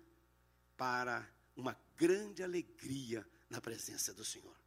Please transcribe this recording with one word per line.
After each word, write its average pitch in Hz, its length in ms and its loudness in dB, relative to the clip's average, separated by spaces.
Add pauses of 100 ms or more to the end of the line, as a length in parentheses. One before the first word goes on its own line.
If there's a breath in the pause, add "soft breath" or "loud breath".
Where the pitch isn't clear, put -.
(760)
para 123 520 2 (260)
uma 127 220 -2 (200)
grande 185 440 4
alegria 135 840 -4 (220 soft breath)
na 117 100 -6
presença - 540 -4
do 107 100 -12
Senhor. - 320 -8 (120)